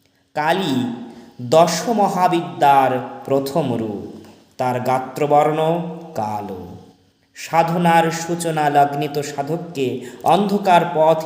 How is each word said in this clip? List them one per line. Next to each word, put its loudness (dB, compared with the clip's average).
কালী 0
দশ 4
মহাবিদ্যার 2
প্রথম 0
রূপ, -6
তার -2
গাত্রবর্ণ 2
কালো। -8
সাধনার 2
সূচনা -4
লগ্নিত 2
সাধককে -6
অন্ধকার 2
পথ 4